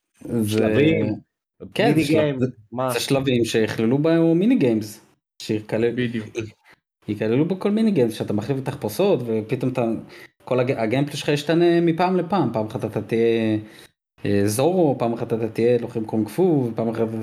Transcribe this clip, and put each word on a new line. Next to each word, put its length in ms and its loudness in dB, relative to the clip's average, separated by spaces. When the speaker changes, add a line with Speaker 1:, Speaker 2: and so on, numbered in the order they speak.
Speaker 1:
זה 300 -2
Speaker 2:
שלבים? 560 2
Speaker 1:
כן, 140 2
Speaker 2:
מיני 160 2
Speaker 1:
זה 40 -2
שלב-, 120 4
Speaker 2:
גיים? 200 0
Speaker 1:
זה, 60 0
Speaker 2:
מה? 180 -2
Speaker 1:
זה 100 -2
שלבים 440 0
שיכללו 540 0
בהם 400 4
מיני 180 4
גיימס. 500 0
שיכל-, 480 -2
Speaker 3:
בדיוק. 360 -4
Speaker 1:
יכללו 400 0
בו 120 -4
כל 100 0
מיני 200 2
גיימס, 240 2
שאתה 180 -4
מחליף 320 -2
תחפושות, 640 -2
ופתאום 460 -2
אתה, 100 -2
כל 160 0
הג-, 120 0
הגיימפליי 440 -2
שלך 120 -6
ישתנה 520 2
מפעם 360 2
לפעם. 360 0
פעם 140 -2
אחת 180 -6
אתה 180 -4
תהיה, 560 2
אה, 220 2
זורו, 520 2
פעם 140 0
אחת 200 -6
אתה 160 -2
תהיה 300 2
לוחם 260 -6
קונג 240 -2
פו, 440 2
ופעם 160 -4
אחת 200 -2